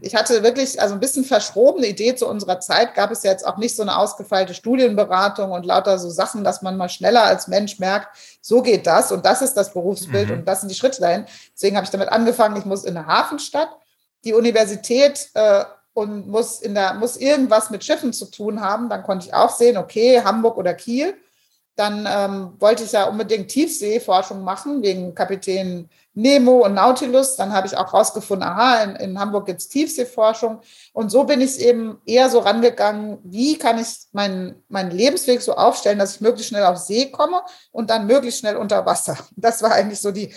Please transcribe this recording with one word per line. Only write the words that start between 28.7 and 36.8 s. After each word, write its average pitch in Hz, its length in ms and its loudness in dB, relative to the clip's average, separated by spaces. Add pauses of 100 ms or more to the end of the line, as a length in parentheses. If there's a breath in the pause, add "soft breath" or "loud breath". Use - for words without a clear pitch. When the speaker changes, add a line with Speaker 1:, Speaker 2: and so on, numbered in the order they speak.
Speaker 1:
in, 196 120 -6
in 190 220 -8
Hamburg 202 280 -4
gibt's 175 220 -8
Tiefseeforschung. 226 920 -2 (320 soft breath)
Und 220 180 -4
so 254 140 4
bin 277 160 2
ich 262 200 0
eben 226 460 2
eher 247 240 4
so 233 100 4
rangegangen, 208 840 0
wie 233 340 -2
kann 233 200 2
ich 226 100 -6 (240)
meinen, 190 560 -6
meinen 190 240 -6
Lebensweg 247 500 2
so - 120 -2
aufstellen, 208 440 2
dass 196 180 -2
ich - 40 -20
möglichst 220 300 0
schnell 202 140 0
auf 180 140 4
See 233 320 -2